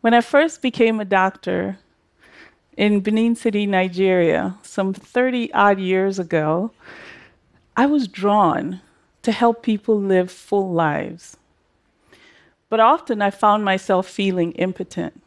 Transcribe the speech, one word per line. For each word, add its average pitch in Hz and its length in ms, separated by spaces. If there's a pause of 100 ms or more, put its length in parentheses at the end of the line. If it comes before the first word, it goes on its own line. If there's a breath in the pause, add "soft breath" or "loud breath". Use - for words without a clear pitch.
When 233 120
I 240 60
first 302 420
became 226 360
a 214 60
doctor 190 720 (960 soft breath)
in 208 260
Benin 220 340
City, 208 300
Nigeria, 185 960
some 190 300
thirty 247 600
odd 202 260
years 190 400
ago, 165 540 (1040 loud breath)
I 254 100
was 285 220
drawn 185 720 (420 soft breath)
to 240 80
help 233 320
people 214 380
live 185 280
full 190 440
lives. 160 640 (1300 soft breath)
But 220 120
often 233 420
I 196 80
found 208 340
myself 190 440
feeling 180 460
impotent. 180 720